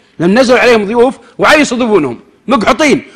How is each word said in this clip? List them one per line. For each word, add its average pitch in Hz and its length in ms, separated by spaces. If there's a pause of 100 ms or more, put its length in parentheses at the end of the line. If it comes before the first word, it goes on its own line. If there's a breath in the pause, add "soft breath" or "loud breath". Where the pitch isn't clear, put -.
(200 soft breath)
لأن 185 200
نزلوا 247 200
عليهم 220 260
ضيوف 240 320 (200 loud breath)
وعايز 277 240
يصطدمونهم، 208 580 (280)
مقحطين، 233 560 (120)